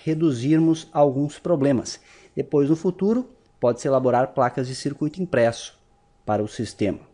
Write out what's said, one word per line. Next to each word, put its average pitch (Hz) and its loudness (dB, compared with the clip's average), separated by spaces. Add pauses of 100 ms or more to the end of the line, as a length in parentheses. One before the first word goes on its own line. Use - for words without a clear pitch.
reduzirmos 160 0
alguns 147 0
problemas. 139 -2 (340)
Depois, 143 0
no 165 4
futuro, 202 -2 (320)
pode-se 120 0
elaborar 127 2
placas 127 -2
de 131 -10
circuito 151 -6
impresso 117 0 (460)
para 104 -2
o 107 -4
sistema. 101 -4 (140)